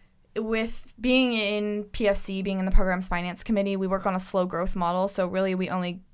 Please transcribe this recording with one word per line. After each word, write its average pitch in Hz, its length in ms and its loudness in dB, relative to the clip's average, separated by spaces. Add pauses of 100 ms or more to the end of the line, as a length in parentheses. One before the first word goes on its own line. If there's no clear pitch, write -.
(360)
with 226 640 -4
being 254 320 4
in 208 580 0
P - 160 0
F 202 100 4
C, 190 260 -2
being 190 180 -2
in 190 40 0
the 190 60 0
Programs 185 380 4
Finance 175 340 -4
Committee, 196 340 0
we 190 120 -2
work 190 180 -2
on 190 80 2
a 185 60 -2
slow 185 260 0
growth 180 300 -2
model. 180 320 0
So 190 180 0
really, 190 300 0
we 185 120 -2
only 180 320 -4 (140)